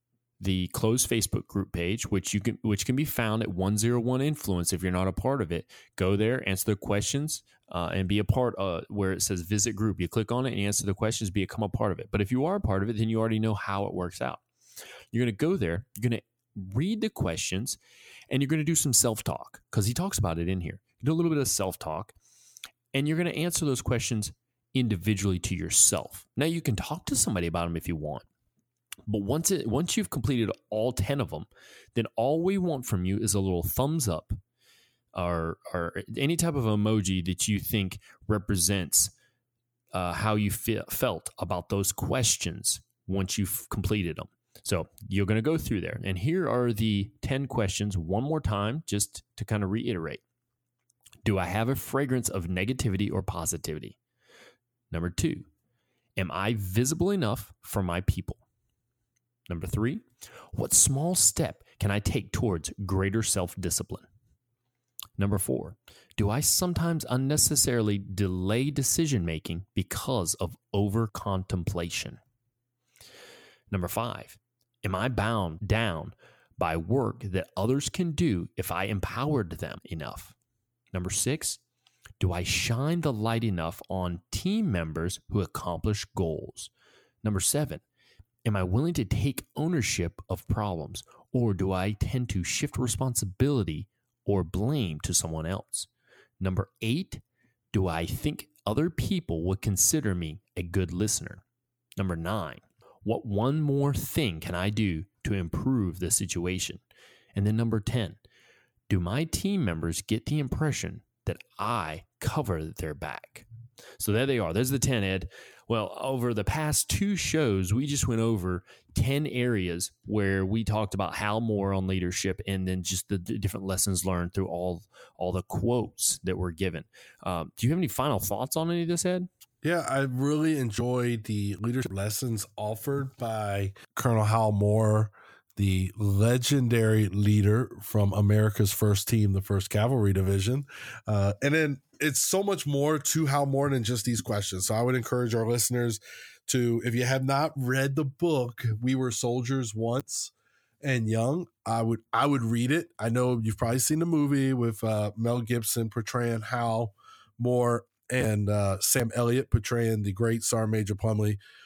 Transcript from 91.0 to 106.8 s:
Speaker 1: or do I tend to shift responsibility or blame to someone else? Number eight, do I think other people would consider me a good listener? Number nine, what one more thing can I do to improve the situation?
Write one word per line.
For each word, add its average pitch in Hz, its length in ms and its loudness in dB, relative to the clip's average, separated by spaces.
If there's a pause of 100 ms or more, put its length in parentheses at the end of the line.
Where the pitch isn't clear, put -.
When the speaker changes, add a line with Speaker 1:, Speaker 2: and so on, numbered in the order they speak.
Speaker 1:
or 117 220 2
do 95 180 0
I 95 200 0
tend 123 380 -2
to 90 140 -2
shift - 360 -4
responsibility 117 1080 0 (380)
or 98 180 4
blame 92 580 -2
to 92 120 -4
someone 80 320 -2
else? - 400 -6 (540)
Number 95 320 -2 (100)
eight, 127 400 -2 (500)
do 95 160 2
I 85 200 -2
think - 400 -6 (180)
other 147 240 0
people 117 540 -2
would 95 180 0
consider 107 540 0
me 80 260 -6 (160)
a 90 60 -4
good 85 280 0
listener? - 540 -4 (540)
Number 92 160 0
nine, 82 460 -6 (420)
what 113 240 -2
one 123 340 0
more 143 320 2
thing 117 460 -2
can - 160 -6
I 92 160 0
do 98 340 0 (180)
to 101 120 -2
improve 92 640 -2
the 87 100 -2
situation? 90 720 -2 (560)